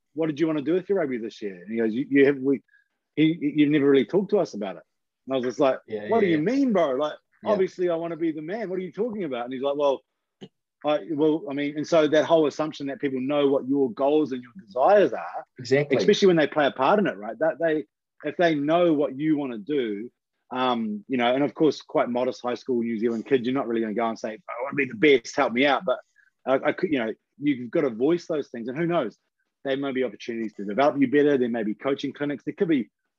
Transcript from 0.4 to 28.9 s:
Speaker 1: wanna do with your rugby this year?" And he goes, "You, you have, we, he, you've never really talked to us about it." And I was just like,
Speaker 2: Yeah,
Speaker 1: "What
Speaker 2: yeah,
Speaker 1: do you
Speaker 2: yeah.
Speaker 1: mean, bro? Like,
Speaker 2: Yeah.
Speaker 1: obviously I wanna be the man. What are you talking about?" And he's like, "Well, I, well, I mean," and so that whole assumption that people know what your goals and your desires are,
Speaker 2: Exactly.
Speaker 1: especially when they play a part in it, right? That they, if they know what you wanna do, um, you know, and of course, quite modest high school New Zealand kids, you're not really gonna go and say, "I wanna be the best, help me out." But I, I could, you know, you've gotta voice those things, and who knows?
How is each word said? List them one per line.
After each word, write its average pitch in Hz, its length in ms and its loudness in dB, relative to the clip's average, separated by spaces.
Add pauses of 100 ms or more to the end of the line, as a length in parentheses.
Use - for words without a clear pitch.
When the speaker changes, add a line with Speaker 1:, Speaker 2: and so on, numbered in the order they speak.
Speaker 1:
wanna 156 160 -2
do 151 100 0
with 180 160 -2
your 196 100 0
rugby 131 180 -2
this 110 240 -10
year?" 95 200 -10
And 95 100 -14
he 113 60 -4
goes, 113 160 0
"You, 135 160 -2
you 139 160 6
have, 143 140 4
we, 131 220 0 (540)
he, 160 220 2 (180)
you've 147 140 4
never 143 200 4
really 135 160 6
talked 185 260 -2
to 208 80 4
us 160 140 -2
about 101 220 -8
it." 80 80 -18 (420)
And 127 80 -6
I 135 40 0
was 123 80 -2
just 127 160 -4
like, 135 260 4
Speaker 2:
Yeah, 104 220 -8
Speaker 1:
"What 220 80 2
Speaker 2:
yeah, 220 40 4
Speaker 1:
do 196 60 2
you 160 100 2
Speaker 2:
yeah. 151 60 0
Speaker 1:
mean, 254 300 0
bro? 160 180 2
Like, 147 220 -2 (300)
Speaker 2:
Yeah. 214 80 -2
Speaker 1:
obviously 185 380 0
I 170 60 0
wanna 165 220 -4
be 165 160 -2
the 156 80 -10
man. 185 280 -8
What 185 100 -6
are - 20 -6
you 180 100 -10
talking 214 320 -4
about?" 123 220 -4
And 127 80 -8
he's 127 100 -6
like, 143 140 0
"Well, 143 240 2 (840)
I, 147 140 2 (120)
well, 156 380 2
I 135 40 -8
mean," 143 240 -4
and 147 100 -4
so 156 200 4
that 143 180 4
whole 160 220 4
assumption 147 400 -6
that 135 140 -8
people 131 180 -2
know 143 280 0
what 135 200 2
your 135 240 2
goals 139 400 2
and 127 120 -8
your - 100 -20 (100)
desires 156 480 4
are, 95 340 -10 (140)
Speaker 2:
Exactly. 131 380 0
Speaker 1:
especially 202 300 4
when 175 100 6
they 151 100 4
play 147 200 0
a 123 40 2
part 156 280 2
in 185 80 0
it, 98 100 -4
right? 110 220 -10
That 156 200 0
they, 156 260 -2 (380)
if 151 140 -6
they 170 180 2
know 160 380 2
what 139 240 0
you 151 200 2
wanna 131 200 -6
do, 113 520 -4 (420)
um, 117 560 -2
you 131 100 -2
know, 120 160 2
and 139 100 2
of 147 120 -2
course, 151 260 2
quite 127 280 -2
modest 123 340 -2
high 123 100 -4
school 120 280 -2
New 113 180 -4
Zealand 113 260 -2
kids, 127 200 2
you're 127 100 -2
not 127 120 -4
really 117 140 -2
gonna 110 140 -4
go 117 120 0
and 113 100 -4
say, 117 120 -8
"I 110 340 -10
wanna 139 120 -8
be 139 100 0
the 120 100 -10 (240)
best, - 160 -10
help 131 160 2
me 123 140 2
out." 127 180 2
But 123 140 0 (480)
I, 135 240 0
I - 40 2
could, - 180 -4
you 139 80 0
know, 110 120 -2 (280)
you've 127 320 -2
gotta 151 180 0
voice 139 380 -2
those 151 220 -6
things, 117 180 -10
and 127 100 -8
who 170 80 -2
knows? 160 320 -2 (480)